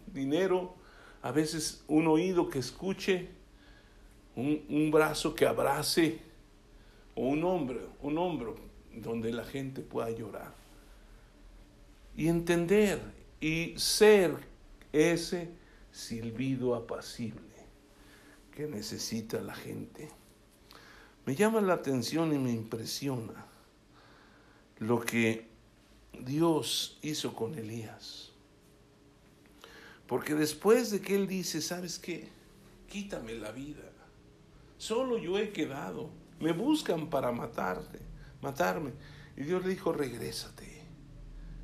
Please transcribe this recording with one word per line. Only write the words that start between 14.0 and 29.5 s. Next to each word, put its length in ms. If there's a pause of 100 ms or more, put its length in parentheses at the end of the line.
ese 580 (420)
silbido 840
apacible 680 (1120)
que 140
necesita 760
la 120
gente. 540 (1160)
Me 100
llama 260
la 140
atención 580
y 60
me 140
impresiona 960 (1300)
lo 220
que 480 (720)
Dios 800
hizo 320
con 240
Elías. 720 (1800)